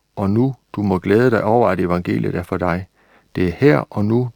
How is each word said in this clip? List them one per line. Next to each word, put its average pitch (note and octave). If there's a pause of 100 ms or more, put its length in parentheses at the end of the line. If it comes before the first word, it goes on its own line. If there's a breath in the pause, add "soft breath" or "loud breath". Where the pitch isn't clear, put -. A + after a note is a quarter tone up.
(160)
og G2
nu, B2 (180)
du G#2+
må F#2+
glæde A2+
dig G#2
over, A2
at F#2
evangeliet F#2+
er F2+
for F#2
dig. F2+ (480 soft breath)
Det F#2
er E2+
her C#3+
og -
nu, A#2+